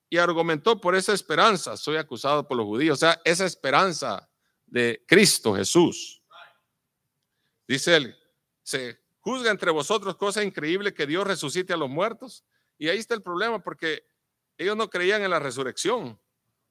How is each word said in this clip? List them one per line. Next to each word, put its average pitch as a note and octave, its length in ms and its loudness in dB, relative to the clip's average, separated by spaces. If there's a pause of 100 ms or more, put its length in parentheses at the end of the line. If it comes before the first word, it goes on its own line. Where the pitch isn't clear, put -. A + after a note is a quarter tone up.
Y E3 100 0
argumentó, E3+ 640 2
"Por F3+ 140 2
esa F#3+ 180 0
esperanza E3 640 2
soy D3+ 200 -4
acusado C#3+ 500 -2
por C3 100 -2
los A2+ 100 0
judíos". C3+ 320 0
O - 20 -8
sea, E3 240 4
esa F3 220 2
esperanza C#3+ 800 -2 (380)
de A#2 420 -2
Cristo E3 460 6
Jesús. - 680 0 (1400)
Dice D3 300 4
él, C3 200 -2 (460)
"Se B2 380 -8 (200)
juzga A#3 300 -2
entre F#3 220 0
vosotros F#3+ 440 -2
cosa G3+ 280 -2
increíble F#3 500 -4
que D3+ 120 -4
Dios F3+ 200 -2
resucite F3+ 460 -4
a F3 40 -2
los D3+ 120 -4
muertos". G#3+ 560 -6 (340)
Y D3+ 100 -4
ahí G3 100 0
está A3+ 160 -6
el A3 80 -6
problema, F#3+ 400 -4
porque D#3+ 420 -6 (540)
ellos G3 180 -2
no G#3+ 120 -2
creían F#3+ 340 0
en G3 80 -2
la E3 100 2
resurrección. C3+ 800 -4 (500)